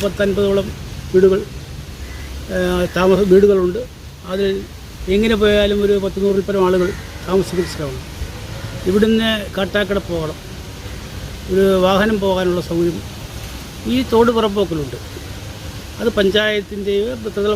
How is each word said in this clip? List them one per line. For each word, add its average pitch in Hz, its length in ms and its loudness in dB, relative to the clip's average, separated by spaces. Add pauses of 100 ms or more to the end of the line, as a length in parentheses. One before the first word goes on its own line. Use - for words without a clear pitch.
പത്തൻപതോളം 196 640 0 (460)
വീടുകൾ, 190 260 6 (1120)
ആ, 185 40 -2 (380)
താമസ 185 240 6 (120)
വീടുകളുണ്ട്. 196 500 6 (500)
അതിൽ 196 180 0 (680)
എങ്ങനെ 226 260 4
പോയാലും 208 440 4
ഒരു 202 180 4
പത്ത് 196 200 -4
നൂറിൽ 196 260 2
പരം 196 180 2
ആളുകൾ 180 200 4 (400)
താമസിക്കുന്ന 180 460 0
സ്ഥലമാണ്. 135 280 -6 (880)
ഇവിടുന്ന് 220 400 4 (260)
കാട്ടാക്കട 196 440 0 (100)
പോകണം, 160 280 -4 (1120)
ഒരു 190 140 4 (200)
വാഹനം 202 380 4
പോകാനുള്ള 185 460 2
സൗകര്യം 170 280 0 (960)
ഈ 254 40 2 (140)
തോട് 233 260 6
പുറമ്പോക്കിലുണ്ട്. 170 600 -2 (1040)
അത് 226 80 2 (100)
പഞ്ചായത്തിൻ്റെയോ 202 880 0 (160)
ത്രിതല 208 320 -2